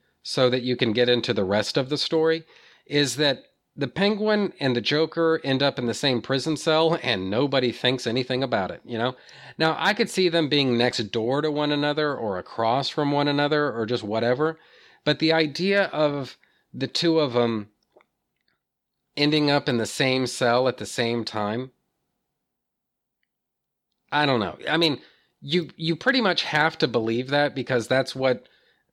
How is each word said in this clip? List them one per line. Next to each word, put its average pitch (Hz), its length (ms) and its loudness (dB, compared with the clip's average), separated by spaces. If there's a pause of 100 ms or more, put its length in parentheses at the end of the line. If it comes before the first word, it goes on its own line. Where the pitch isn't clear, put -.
(240)
so 131 260 2
that 127 120 2
you 123 160 -2
can 117 160 2
get 120 160 4
into 120 240 2
the 104 100 0
rest 101 320 0
of 131 140 0
the 147 80 -2
story 160 480 0 (400)
is 143 320 0
that 143 260 0 (320)
the 139 120 -4
Penguin 202 760 0
and 135 140 2
the 120 60 0
Joker 160 640 0
end 165 180 0
up 139 160 0
in 127 80 -4
the 113 80 0
same 127 280 0
prison 139 340 -2
cell 160 480 2
and 95 260 -2
nobody 127 440 0
thinks 127 340 -2
anything 127 360 -2
about 107 280 -2
it, 85 140 -14
you 117 120 -8
know? 123 180 -2 (420)
Now, 160 200 2
I 190 160 0
could 214 160 -2
see 185 200 2
them 165 180 2
being 135 300 2
next 123 220 0 (120)
door 120 300 -2
to 156 100 -2
one 147 200 -2
another 147 440 -2
or 110 220 -4
across 117 500 -2
from 147 240 -2
one 143 160 2
another 147 420 0
or 113 160 -4
just 113 180 -2
whatever, 123 540 0 (460)
but 147 160 0
the 160 140 4
idea 170 540 2
of 143 500 -2 (360)
the 131 140 -4
two 165 320 2
of 139 140 0
them 117 340 0 (1500)
ending 147 340 2
up 143 160 0
in 131 100 0
the 113 80 0
same 131 420 0
cell 123 400 0
at 123 100 -2
the 107 80 -12
same 117 400 -4
time, 110 460 -6 (2500)
I 147 120 2
don't 135 140 2
know. 95 180 -4 (120)
I 156 80 2
mean, 160 240 2 (380)
you, 147 380 -2
you 160 180 0
pretty 262 240 0
much 196 240 0
have 151 360 0
to 156 80 2
believe 117 420 -2
that 143 240 0
because 123 340 -2
that's 131 280 0
what 131 340 -2 (440)